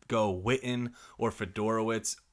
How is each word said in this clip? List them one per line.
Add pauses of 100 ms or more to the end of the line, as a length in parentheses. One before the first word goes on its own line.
go
Witten (260)
or
Fedorowicz (180)